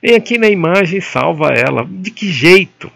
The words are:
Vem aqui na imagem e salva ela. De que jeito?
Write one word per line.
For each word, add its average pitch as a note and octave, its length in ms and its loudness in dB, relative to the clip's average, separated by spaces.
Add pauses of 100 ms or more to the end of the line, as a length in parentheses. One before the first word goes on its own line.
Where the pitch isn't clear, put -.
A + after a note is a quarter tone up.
Vem A#3+ 120 4
aqui A3+ 220 -2
na A3 120 2
imagem F#3 500 0
e - 20 -6
salva D3 520 -2
ela. B2 360 -2
De F#3+ 220 -12
que G3+ 180 -8
jeito? E3+ 680 2